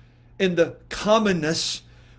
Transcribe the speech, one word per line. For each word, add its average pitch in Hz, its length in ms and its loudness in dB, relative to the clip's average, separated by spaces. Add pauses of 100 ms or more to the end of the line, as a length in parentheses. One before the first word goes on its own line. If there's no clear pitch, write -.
(380)
In 190 160 0
the 165 220 0 (140)
commonness, 190 960 0 (360)